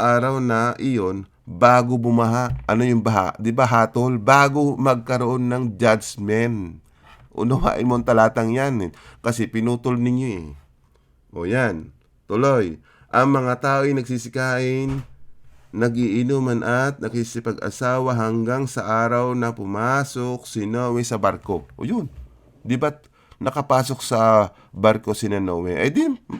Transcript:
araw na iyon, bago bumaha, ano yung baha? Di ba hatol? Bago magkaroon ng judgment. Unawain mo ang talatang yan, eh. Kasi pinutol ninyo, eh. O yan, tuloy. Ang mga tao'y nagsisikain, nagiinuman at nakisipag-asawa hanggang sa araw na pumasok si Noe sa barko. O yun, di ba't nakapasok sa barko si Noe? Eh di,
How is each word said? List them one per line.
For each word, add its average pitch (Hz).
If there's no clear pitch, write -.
araw 131
na 120
iyon, 98
bago 123
bumaha, 120
ano 113
yung 120
baha? 104
Di 110
ba 123
hatol? 120
Bago 139
magkaroon 123
ng 123
judgment. 107
Unawain 120
mo 123
ang 120
talatang 113
yan, 131
eh. 82
Kasi 113
pinutol 120
ninyo, 123
eh. 80
O 85
yan, 95
tuloy. 110
Ang 135
mga 123
tao'y 139
nagsisikain, 131
nagiinuman 120
at 131
nakisipag-asawa 117
hanggang 113
sa 113
araw 120
na 117
pumasok 123
si 104
Noe 120
sa 117
barko. 92
O -
yun, 190
di 120
ba't 147
nakapasok 131
sa 110
barko 107
si 104
Noe? 90
Eh 107
di, 302